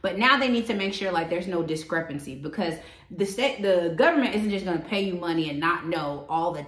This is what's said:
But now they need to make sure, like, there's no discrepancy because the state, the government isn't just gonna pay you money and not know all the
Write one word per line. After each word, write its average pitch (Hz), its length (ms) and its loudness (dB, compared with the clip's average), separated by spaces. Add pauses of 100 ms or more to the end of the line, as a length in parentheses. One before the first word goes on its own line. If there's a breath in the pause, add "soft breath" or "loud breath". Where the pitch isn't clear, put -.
But 190 160 -2
now 262 180 6
they 254 120 2
need 233 180 2
to 226 80 0
make 196 180 -2
sure, 196 180 -2
like, 165 200 0
there's 180 160 -2
no 175 160 -2
discrepancy 156 720 -4
because 160 400 -4 (340 loud breath)
the 185 160 0
state, 208 380 -2
the 175 340 4
government 262 380 4
isn't 214 160 0
just 190 140 -2
gonna 175 120 0
pay 196 240 -2
you 190 140 -2
money 165 340 0
and 143 100 -4
not 165 280 0
know 147 420 -4
all 165 220 2
the 151 160 -8